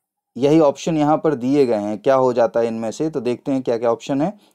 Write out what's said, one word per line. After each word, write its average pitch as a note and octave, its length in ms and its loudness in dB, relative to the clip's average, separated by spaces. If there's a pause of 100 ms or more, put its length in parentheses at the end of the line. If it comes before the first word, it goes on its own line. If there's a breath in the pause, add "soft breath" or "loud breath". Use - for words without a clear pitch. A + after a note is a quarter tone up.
(360)
यही C#3+ 240 4
ऑप्शन D#3 360 0
यहाँ D3+ 200 2
पर D3+ 180 0
दिए C3+ 320 2
गए A#2 100 0
हैं, G#2 220 -4
क्या C3+ 160 2
हो C3 180 2
जाता A#2 280 0
है A#2 60 2
इनमें A2+ 240 -6
से, D#3 200 -4
तो D3+ 100 -6
देखते A#2+ 320 -4
हैं C3+ 100 -2
क्या B2 160 -2
क्या A#2 140 0
ऑप्शन C3+ 280 -4
है। F#3 180 -4 (160 soft breath)